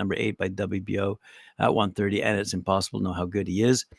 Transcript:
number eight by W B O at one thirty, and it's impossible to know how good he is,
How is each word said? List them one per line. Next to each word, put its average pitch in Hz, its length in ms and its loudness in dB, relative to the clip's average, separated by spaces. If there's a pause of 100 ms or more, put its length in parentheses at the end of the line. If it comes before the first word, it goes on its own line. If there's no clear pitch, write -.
number 98 180 0
eight 110 180 -2
by 95 120 -2
W 98 320 -4
B 101 180 -4
O 98 220 -2 (400)
at 117 120 4
one 104 200 2
thirty, 101 320 0
and 104 160 2
it's 101 140 -4
impossible 95 440 0
to 98 60 -2
know 92 80 -2
how 87 140 -4
good 92 200 -2
he 92 160 0
is, 123 240 4 (120)